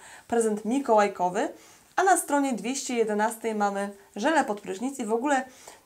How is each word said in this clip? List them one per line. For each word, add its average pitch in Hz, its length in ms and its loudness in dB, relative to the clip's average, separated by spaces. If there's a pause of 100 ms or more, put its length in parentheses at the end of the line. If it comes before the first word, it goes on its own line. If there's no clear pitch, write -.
(280)
prezent 220 360 0
mikołajkowy. 214 840 2 (520)
A 370 40 4
na 381 120 6
stronie 277 360 0
dwieście 240 420 -4
jedenastej 220 600 0
mamy 202 360 -2 (260)
żele 269 280 2
pod 208 160 -6
prysznic 208 380 -6
i 247 60 -6
w 208 80 -2
ogóle 262 320 0 (420)